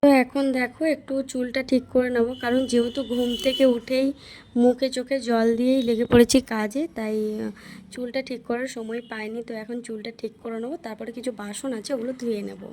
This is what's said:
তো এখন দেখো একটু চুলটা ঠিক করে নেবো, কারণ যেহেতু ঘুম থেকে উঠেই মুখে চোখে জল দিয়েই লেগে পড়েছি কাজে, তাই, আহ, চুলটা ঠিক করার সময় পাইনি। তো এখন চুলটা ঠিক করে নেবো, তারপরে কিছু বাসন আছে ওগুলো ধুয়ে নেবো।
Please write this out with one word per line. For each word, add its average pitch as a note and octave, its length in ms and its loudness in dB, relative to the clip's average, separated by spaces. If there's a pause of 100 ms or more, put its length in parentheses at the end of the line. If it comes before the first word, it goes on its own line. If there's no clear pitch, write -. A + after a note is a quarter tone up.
তো C#4+ 60 8
এখন C4 400 2
দেখো B3+ 320 -2
একটু C#4+ 380 -2
চুলটা B3+ 480 -4
ঠিক B3+ 140 4 (100)
করে B3+ 160 2
নেবো, A#3+ 220 2 (100)
কারণ B3 240 2
যেহেতু A#3+ 360 0
ঘুম A#3+ 280 0 (140)
থেকে C4+ 220 4
উঠেই C4 460 2 (440)
মুখে B3 340 4
চোখে B3+ 300 -4
জল A3+ 360 2
দিয়েই B3+ 260 4
লেগে A#3 220 0
পড়েছি A#3+ 360 8
কাজে, G#3+ 420 -4 (120)
তাই, A3 220 -4 (240)
আহ, G#3+ 100 -4 (420)
চুলটা B3 300 -6
ঠিক B3+ 260 -8
করার B3 200 -2
সময় A#3 320 -8 (100)
পাইনি। A3 320 -8
তো A#3 120 -10
এখন A3 220 -8 (100)
চুলটা A3 240 -10 (100)
ঠিক A3 120 -8 (100)
করে A3+ 180 -8
নেবো, C4 160 -6
তারপরে A3 360 -12
কিছু A#3+ 200 -6
বাসন G#3 460 -8
আছে G#3+ 160 -6
ওগুলো B3 260 -4
ধুয়ে A3+ 220 -4
নেবো। G3 300 -12